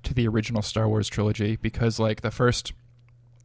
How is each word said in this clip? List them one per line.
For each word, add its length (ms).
to 100
the 140
original 360
Star 240
Wars 200
trilogy 500
because, 420
like, 220
the 100
first, 420